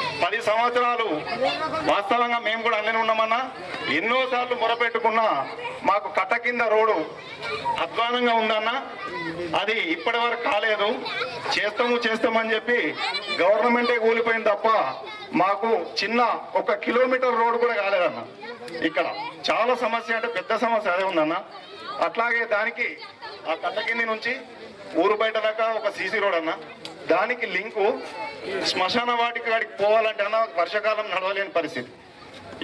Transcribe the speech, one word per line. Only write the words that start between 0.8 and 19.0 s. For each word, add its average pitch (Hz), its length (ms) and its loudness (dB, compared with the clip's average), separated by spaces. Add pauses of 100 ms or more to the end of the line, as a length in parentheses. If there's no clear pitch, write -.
వాస్తవంగా 240 460 2
మేము 226 240 -2
కూడా 226 140 2
అందులోనే 220 280 0
ఉన్నామన్నా, 220 360 2 (580)
ఎన్నోసార్లు 247 640 0
మొరపెట్టుకున్నా 226 640 2 (640)
మాకు 202 200 2 (100)
కట్ట 190 160 0 (100)
కింద 240 160 0 (140)
రోడ్డు 220 220 6 (840)
అధ్వానంగా 240 600 2
ఉందన్న. 220 280 0 (880)
అది 208 160 0 (180)
ఇప్పటి 233 240 0
వరకు 233 240 0
కాలేదు. 208 460 2 (680)
చేస్తాము, 240 400 2 (100)
చేస్తామని 226 480 2
చెప్పి 233 240 2 (640)
గవర్నమెంటే 240 640 4
కూలిపోయింది 226 440 2
తప్ప 208 200 2 (720)
మాకు 202 260 2 (340)
చిన్న 226 180 2 (400)
ఒక 202 120 0
కిలోమీటర్ 254 680 2
రోడ్డు 240 160 4
కూడా 240 240 2
కాలేదన్న. 180 380 2 (680)
ఇక్కడ 165 180 0 (440)